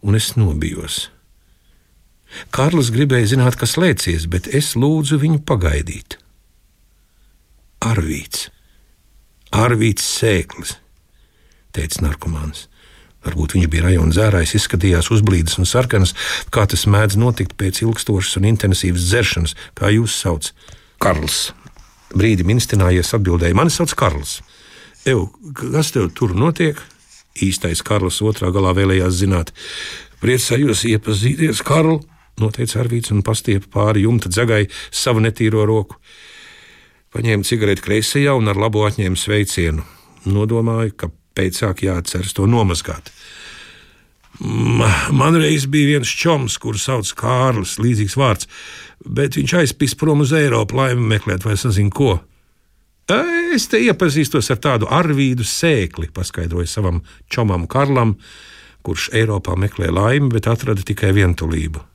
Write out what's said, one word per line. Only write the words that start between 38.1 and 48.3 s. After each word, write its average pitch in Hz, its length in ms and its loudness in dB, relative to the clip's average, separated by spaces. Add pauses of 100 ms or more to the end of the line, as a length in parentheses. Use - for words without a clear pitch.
un 110 120 0
ar 101 120 0
labo 107 240 0
atņēma 98 320 0
sveicienu. 92 680 -2 (420)
Nodomāju, 113 720 0
ka 82 140 -10 (260)
pēcāk 92 500 -2
jāatceras 92 500 -4
to 98 100 0
nomazgāt. 107 640 0 (1300)
"Ma-, 113 720 0
man 147 280 4
reiz 151 260 2
bija 147 300 2
viens 127 120 -2
čoms, 143 500 0
kuru 110 200 -6
sauc 117 380 -4
Kārlis, 123 640 0
līdzīgs 107 400 0
vārds, 120 280 0 (560)